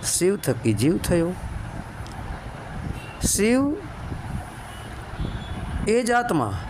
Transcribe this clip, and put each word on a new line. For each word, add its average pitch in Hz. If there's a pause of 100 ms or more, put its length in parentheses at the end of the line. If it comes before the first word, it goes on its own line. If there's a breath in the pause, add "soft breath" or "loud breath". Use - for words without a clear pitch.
શિવ 185
થકી 113
જીવ 127
થયો, 170 (1900)
શિવ 233 (2250)
એ 220
જ 220
આત્મા 185 (140)